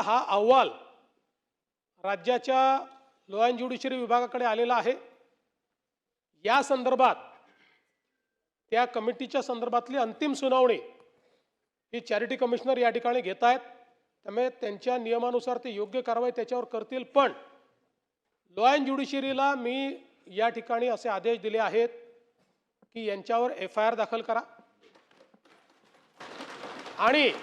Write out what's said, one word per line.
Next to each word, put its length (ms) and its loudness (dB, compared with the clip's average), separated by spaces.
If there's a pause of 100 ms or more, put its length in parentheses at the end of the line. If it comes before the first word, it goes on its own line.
हा 180 2 (100)
अहवाल 420 6 (1300)
राज्याच्या 580 0 (680)
लॉ 120 -4
अँड 180 2
ज्युडिशरी 380 -4
विभागाकडे 480 0
आलेला 300 2
आहे. 200 0 (1500)
या 180 4
संदर्भात 540 2 (1600)
त्या 140 4
कमिटीच्या 560 -4
संदर्भातली 560 -4
अंतिम 360 -2
सुनावणी 440 2 (1120)
ही 80 -6
चॅरिटी 360 -2
कमिशनर 420 0
या 120 4
ठिकाणी 300 0
घेत 240 -4
आहेत. 140 6 (680)
त्यामुळे 240 -2
त्यांच्या 480 -4
नियमानुसार 600 -2
ते 120 -10
योग्य 320 -4
कारवाई 280 0
त्याच्यावर 360 -4
करतील. 380 -6
पण 280 4 (1200)
लॉ 100 4
अँड 200 6
ज्युडिशरीला 680 0
मी 420 -4 (320)
या 220 0
ठिकाणी 380 -2
असे 200 -4
आदेश 320 -2
दिले 200 -2
आहेत 280 2 (1040)
की 100 -10
यांच्यावर 480 -2
एफआयआर 420 0
दाखल 280 -4
करा 180 -2 (2500)
आणि 320 4 (120)